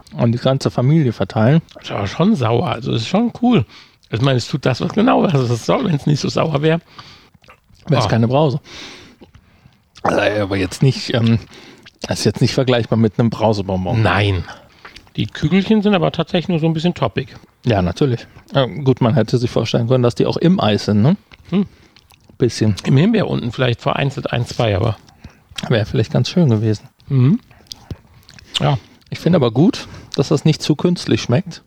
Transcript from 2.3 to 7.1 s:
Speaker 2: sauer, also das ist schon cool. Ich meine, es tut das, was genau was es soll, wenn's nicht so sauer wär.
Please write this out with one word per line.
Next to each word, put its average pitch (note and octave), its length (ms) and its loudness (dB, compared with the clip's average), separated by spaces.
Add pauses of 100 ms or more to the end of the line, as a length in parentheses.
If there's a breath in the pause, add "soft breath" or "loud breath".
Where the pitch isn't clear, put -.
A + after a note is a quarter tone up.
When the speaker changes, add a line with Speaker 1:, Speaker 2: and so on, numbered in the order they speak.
Speaker 2:
sauer, A#2+ 320 0
also B2 240 -6
das A#2 120 -2
ist - 40 -10
schon A3+ 240 0 (100)
cool. A#3 240 2 (460 loud breath)
Ich A2 100 -2
meine, C3+ 160 2
es A#2 100 -4
tut - 180 -4
das, C3 160 -2
was - 120 -4
genau B3+ 300 2
was F3+ 100 0
es A#2+ 320 0
soll, A#3+ 200 0
wenn's D3 200 -2
nicht D3 140 2
so - 100 -6
sauer C#3+ 320 -2
wär. D#3+ 200 0 (1040 loud breath)